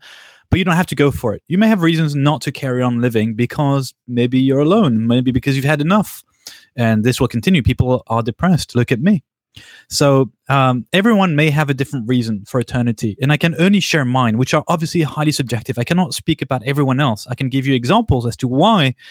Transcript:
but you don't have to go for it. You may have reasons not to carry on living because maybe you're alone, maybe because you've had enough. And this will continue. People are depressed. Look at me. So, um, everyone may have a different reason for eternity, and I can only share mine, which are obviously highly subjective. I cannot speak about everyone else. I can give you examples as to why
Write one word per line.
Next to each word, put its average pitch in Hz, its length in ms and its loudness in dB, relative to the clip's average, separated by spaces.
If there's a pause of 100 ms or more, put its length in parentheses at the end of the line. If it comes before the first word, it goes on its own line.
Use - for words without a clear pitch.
(500)
but 170 100 2
you 180 60 0
don't 165 100 2
have 175 120 2
to - 80 -8
go 143 160 4
for 113 220 -4
it. - 140 -12
You 170 100 -2
may 220 100 4
have 220 140 2
reasons 160 340 0
not 147 260 0
to 147 100 -6
carry 127 300 -4
on 120 200 0
living 113 320 0
because 135 600 -2 (140)
maybe 123 320 0
you're 135 200 2
alone, 147 480 2
maybe 123 240 2
because 127 240 -2
you've 135 100 -2
had 147 160 0
enough. 185 420 -2 (520)
And 113 280 2
this 123 160 0
will 127 80 2
continue. 131 360 0
People 127 440 0
are 113 140 0
depressed. 143 540 -2
Look 120 160 0
at 117 100 0
me. 185 220 2 (640)
So, 135 440 2 (180)
um, 131 420 2
everyone 190 460 2
may 156 120 2
have 147 200 0
a 143 40 -2
different 131 360 -4
reason 113 340 -2
for 127 160 -4
eternity, 117 640 -2
and 135 100 2
I 151 60 2
can 165 200 -2
only 190 220 2
share 156 240 0
mine, 123 340 0
which 127 160 0
are 151 140 0
obviously 165 360 -2
highly 151 280 -2
subjective. 120 480 -4
I 120 60 -4
cannot 170 280 0
speak - 280 -4
about 131 240 -4
everyone 135 340 0
else. 139 280 -2
I 127 80 -8
can 135 120 -4
give 131 180 -2
you 135 80 2
examples 131 520 2
as 117 120 -4
to 123 120 -4
why 151 460 2 (160)